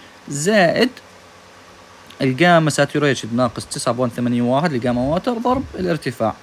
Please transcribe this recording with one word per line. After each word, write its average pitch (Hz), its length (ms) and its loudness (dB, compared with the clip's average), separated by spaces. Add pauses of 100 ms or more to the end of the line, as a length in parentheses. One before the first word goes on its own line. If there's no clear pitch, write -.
(300)
زائد 170 600 2 (1300)
الجاما 156 480 4
ساتوريشن 143 640 0
ناقص 120 300 -2
تسعة - 280 -4
بوينت 120 200 -2
ثمانية 120 280 0
واحد 139 320 0
الجاما 123 280 0
ووتر 170 320 -2
ضرب 247 300 -2 (120)
الارتفاع. 151 680 -4